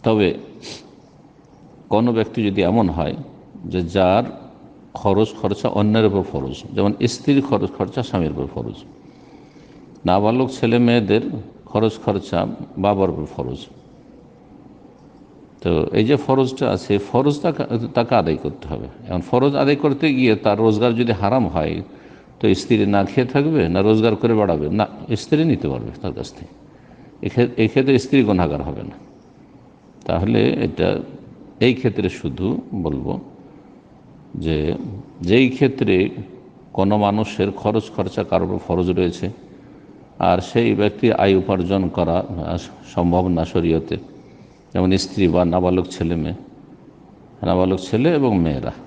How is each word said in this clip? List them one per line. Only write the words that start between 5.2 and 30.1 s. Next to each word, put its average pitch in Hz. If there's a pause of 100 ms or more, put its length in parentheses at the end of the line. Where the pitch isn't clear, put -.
খরচা 101
অন্যের 107
উপর 98
ফরজ, 65 (100)
যেমন 101 (140)
স্ত্রীর 139
খরচ 107
খরচা 104
স্বামীর 82
উপর 69
ফরজ, 55 (1300)
নাবালক 110 (100)
ছেলে 120
মেয়েদের 117 (440)
খরচ 107
খরচা 95 (300)
বাবার 98
উপর 80
ফরজ, 64 (2000)
তো 82
এই 107
যে 139
ফরজটা 131
আছে, 101
ফরজ 143
তাকে, 147 (300)
তাকে 120
আদায় 80
করতে -
হবে। 62 (200)
এখন 87
ফরজ 135
আদায় 139
করতে 143
গিয়ে 127
তার 101
রোজগার 113
যদি 120
হারাম 101
হয়, 82 (580)
তো 104
স্ত্রী 107
না 101
খেয়ে 120
থাকবে 143
না 90
রোজগার 110
করে 117
বাড়াবে? 82
না, 104 (300)
স্ত্রী 156
নিতে 135
পারবে 58 (100)
তার 85
কাছ -
থেকে, - (540)
এক্ষে-, 120 (100)
এক্ষেত্রে 131
স্ত্রী 135
গুনাহগার 87
হবে 73
না। - (1120)
তাহলে 107